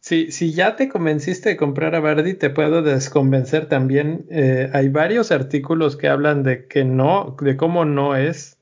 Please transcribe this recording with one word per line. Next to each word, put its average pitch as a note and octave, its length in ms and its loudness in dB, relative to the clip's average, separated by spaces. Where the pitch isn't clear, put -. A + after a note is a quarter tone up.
si, E3 240 0
si E3 220 -4
ya F#3+ 240 0
te C4+ 120 0
convenciste E3 600 -2
de E3 80 0
comprar D3+ 400 0
a E3 40 2
Vardy, D#3 340 0
te D#3+ 140 -2
puedo D3+ 340 2
desconvencer C3+ 840 2
también. C#3+ 640 0
Eh, C3+ 420 0
hay C#3 160 2
varios F3+ 440 0
artículos C#3 640 -2
que - 100 -4
hablan C#3+ 380 2
de B2+ 240 -2
que C#3 160 0
no, C3+ 560 0
de C#3 160 0
cómo E3 280 0
no C#3+ 300 0
es D3 480 -4